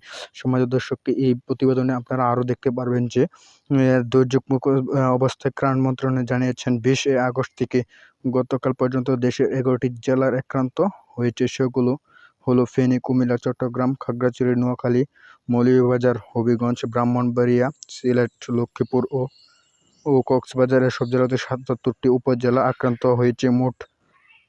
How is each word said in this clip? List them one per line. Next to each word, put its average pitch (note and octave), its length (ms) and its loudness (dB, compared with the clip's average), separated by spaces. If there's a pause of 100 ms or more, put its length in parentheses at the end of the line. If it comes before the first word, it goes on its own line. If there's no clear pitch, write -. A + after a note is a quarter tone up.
(340)
সম্মানিত B2+ 360 0
দর্শককে C3 420 -4
এই B2+ 220 2
প্রতিবেদনে C3 600 0
আপনারা C3 360 -4
আরও B2 140 0
দেখতে B2 280 -2
পারবেন B2 360 -2
যে, B2 160 2
আহ, C3 800 0
দুর্যোগ C3 460 2
মুখ-, C3+ 180 0
আহ, C3+ 460 0
অবস্থায় B2+ 380 -2
ত্রাণ C3+ 300 -2
মন্ত্রণালয় C3 440 -2
জানিয়েছেন, B2+ 540 -2
বিশে C3 400 0
আগস্ট B2+ 380 -2
থেকে B2+ 220 -2 (500)
গতকাল B2+ 440 -2
পর্যন্ত C3 380 -2
দেশের B2 420 0
এগারোটি B2+ 340 -2 (140)
জেলার C3 340 0
আক্রান্ত C3 420 -4 (320)
হয়েছে। A#2+ 380 -2
সেগুলো B2 460 -2 (540)
হলো B2 180 4
ফেনী, B2+ 340 0
কুমিল্লা, B2 380 0
চট্টগ্রাম, B2+ 600 -4
খাগড়াছড়ি, B2 560 -2
নোয়াখালী, B2 460 0 (480)
মৌলভীবাজার, B2 760 4
হবিগঞ্জ, A#2+ 600 -2
ব্রাহ্মণবাড়িয়া, B2 840 0 (220)
সিলেট, B2 460 0 (140)
লক্ষ্মীপুর A#2+ 640 -2
ও, C3+ 100 -4 (840)
ও D3+ 80 2 (120)
কক্সবাজার। B2+ 580 2
এসব B2+ 220 -2
জেলাতে B2+ 320 0
সাতাত্তরটি B2+ 720 -4
উপজেলা B2 520 2
আক্রান্ত B2 440 -2
হয়েছে। B2 440 2
মোট B2 280 0 (720)